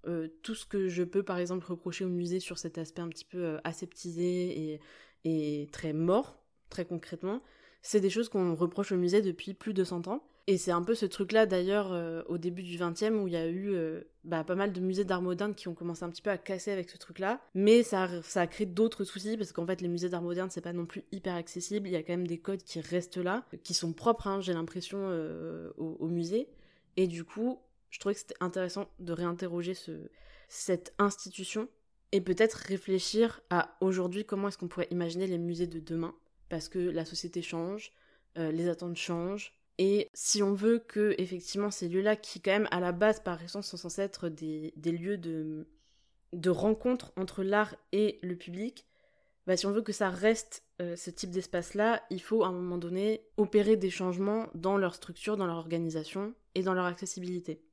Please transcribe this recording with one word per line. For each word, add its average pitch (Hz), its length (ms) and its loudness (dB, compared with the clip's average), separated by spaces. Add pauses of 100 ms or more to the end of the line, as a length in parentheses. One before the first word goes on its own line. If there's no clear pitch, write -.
euh, 165 200 -2 (160)
tout 220 100 -6
ce - 140 -10
que 190 200 0
je 180 140 0
peux 185 220 2
par 180 160 -2
exemple 180 260 -2
reprocher 180 400 -4
au 180 40 0
musée 175 300 0
sur 175 200 -8
cet 165 180 -8
aspect 165 240 -8
un 170 60 -4
petit - 180 -10
peu, 180 180 -6
euh, 156 200 -2
aseptisé 175 1080 -2
et, 151 60 -8 (440)
et 151 480 0
très 156 220 -4
mort, 180 440 2 (320)
très 175 160 -6
concrètement, 180 560 -6 (400)
c'est 214 200 4
des 190 100 4
choses 226 180 0
qu'on 180 240 2
reproche 175 380 0
au 185 60 2
musée 180 260 6
depuis 190 320 -4
plus 220 180 -6
de 190 100 2
cent 175 240 -2
ans. 240 160 -4 (220)
Et 185 140 6
c'est - 100 0
un 175 140 4
peu 226 100 2
ce 220 140 0
truc-là 214 400 4
d'ailleurs, 190 440 2
euh, 165 360 -2
au 175 100 -2
début 175 240 -4
du 175 160 -8
vingtième 208 420 0
où 196 80 0
il 170 60 0
y - 20 0
a 165 120 0
eu, 190 260 0
euh, 160 280 -2 (220)
bah, 160 200 -2
pas 180 100 -2
mal 196 180 2
de 180 80 -4
musées 190 260 2
d'art 180 180 0
moderne 185 320 0
qui - 140 -8
ont 170 40 -6
commencé 170 300 -6
un 170 80 -6
petit - 100 -14
peu 208 80 -2
à 190 80 0
casser 190 320 -6
avec 185 220 -4
ce - 80 -20
truc-là, 196 420 -4 (140)
mais 214 260 10
ça 202 220 2
a, 175 180 -2
ça 180 200 0
a 170 60 4
créé 208 200 -4
d'autres 202 380 0
soucis 208 320 -4
parce 202 160 -6
qu'en 170 120 -2
fait 185 160 -2
les 175 60 -2
musées 175 220 0
d'art 175 120 -2
moderne 175 300 -2
c'est 165 100 -6
pas 175 100 -8
non 175 140 -2
plus - 260 -10
hyper 190 220 -4
accessible, 180 540 -4
il 180 60 -2
y - 20 0
a 156 80 0
quand 175 100 -2
même 175 140 0
des 170 100 -2
codes 190 240 -4
qui - 180 -10
restent 180 380 -2
là, 185 260 0 (200)
qui 175 100 -6
sont 165 180 0
propres, 226 360 2
hein, 196 120 0
j'ai 180 140 -2
l'impression, 170 480 -6
euh, 165 760 -6
au, 160 220 -6
au 160 100 -2
musée. 175 380 0 (480)
Et 185 120 6
du 170 160 -4
coup, 233 360 -4 (300)
je - 100 -14
trouvais 202 140 0
que 202 60 -4
c'était - 220 -12
intéressant 185 480 -2 (100)
de 170 140 -4
réinterroger 175 600 -2
ce, - 360 -10 (400)
cette - 500 0
institution 202 680 0 (420)
et 196 80 6
peut-être 190 360 4
réfléchir 196 920 0
à - 300 2
aujourd'hui 185 460 2
comment 196 240 0
est-ce - 80 -8
qu'on 180 100 -6
pourrait 175 240 -2
imaginer 175 360 0
les 180 100 0
musées 170 300 -2
de 165 120 -8
demain, 165 340 -4 (360)
parce 160 180 -4
que - 100 -6
la 170 280 0
société 175 360 -6
change, 175 520 -6 (440)
euh, 160 140 0
les 170 160 0
attentes 170 300 -2
changent, 180 560 -4 (240)
et 196 360 4
si - 280 2
on 202 120 4
veut 226 260 4
que, 208 380 2
effectivement, 185 520 -2
ces 180 200 -4
lieux-là, 196 260 4
qui - 260 -14
quand 190 100 2
même 208 200 4
à 180 80 2
la 180 140 0
base 214 280 4
par 170 220 -4
essence 190 240 -8
sont 180 100 -8
censés 175 240 -6
être 190 280 -4
des, 156 480 -6
des 165 160 0
lieux 185 240 -2
de, 156 500 -6 (640)
de 175 180 0
rencontre 220 680 2
entre 190 260 -4
l'art 208 320 2 (160)
et 208 320 2
le 180 140 -4
public, 185 480 -8 (600)
bah, 185 100 4
si 190 80 -2
on 202 60 2
veut 220 100 2
que 214 100 -4
ça 196 180 2
reste, 208 540 2 (180)
euh, 175 140 -4
ce 175 160 -10
type 185 180 -8
d'espace-là, 190 800 0
il 185 120 -4
faut 220 220 4
à 185 40 6
un 185 60 0
moment 180 240 -2
donné 185 480 0 (100)
opérer 214 400 6
des 185 140 2
changements 196 640 0
dans 185 240 2
leur 180 180 2
structure, - 420 -4
dans 190 100 0
leur 165 100 -2
organisation 165 760 -4 (220)
et 190 80 0
dans 185 100 2
leur 185 120 2
accessibilité. 180 760 -4 (120)